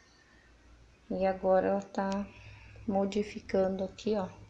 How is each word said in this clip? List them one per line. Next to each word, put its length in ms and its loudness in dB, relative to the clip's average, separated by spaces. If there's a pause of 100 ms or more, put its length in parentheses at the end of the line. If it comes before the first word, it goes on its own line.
(1120)
E 140 0
agora 440 4
ela 140 2
tá 440 -2 (600)
modificando 960 0
aqui, 320 -2
ó. 140 -2 (220)